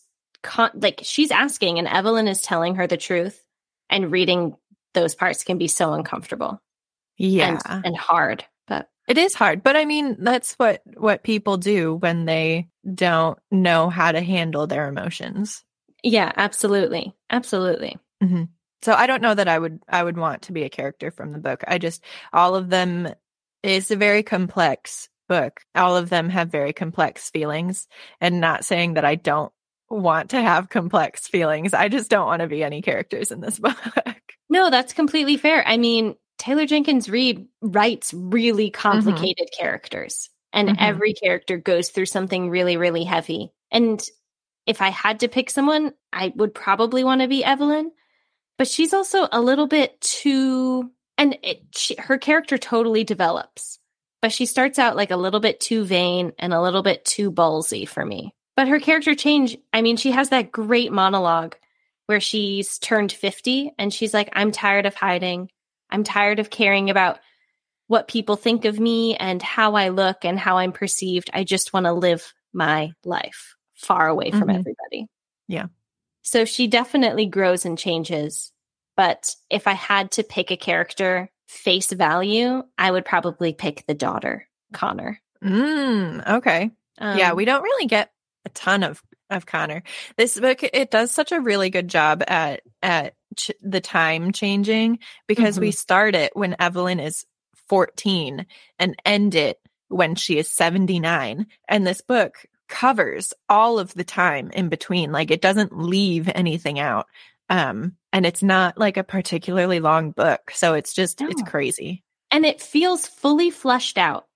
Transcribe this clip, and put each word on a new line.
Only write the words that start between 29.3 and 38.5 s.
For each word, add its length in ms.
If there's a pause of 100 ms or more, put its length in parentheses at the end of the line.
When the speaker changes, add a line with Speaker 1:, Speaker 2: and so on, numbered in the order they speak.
Speaker 2:
want 400
to 100
have 300
complex 580
feelings. 460
I 140
just 200
don't 180
want 140
to 80
be 160
any 160
characters 500
in 100
this 180
<laughs> 0
book. 180 (720)
Speaker 1:
No, 220
that's 240
completely 420
fair. 300
I 100
mean, 380 (240)
Taylor 260
Jenkins 460
Reid 360 (140)
writes 540
really 560